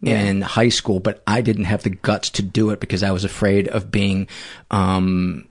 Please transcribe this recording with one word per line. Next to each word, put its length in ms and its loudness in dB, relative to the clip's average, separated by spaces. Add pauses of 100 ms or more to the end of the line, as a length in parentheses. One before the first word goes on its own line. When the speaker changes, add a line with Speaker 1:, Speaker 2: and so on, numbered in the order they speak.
Speaker 1:
Yeah. 220 2
Speaker 2:
in 200 0
high 260 2
school, 320 0
but 260 -4
I 140 2
didn't 240 0
have 180 -2
the 80 0
guts 400 -2
to 120 -4
do 280 0
it 100 -4
because 220 -2
I 80 0
was 140 0
afraid 440 2
of 220 -4
being, 360 0 (440)
um, 800 0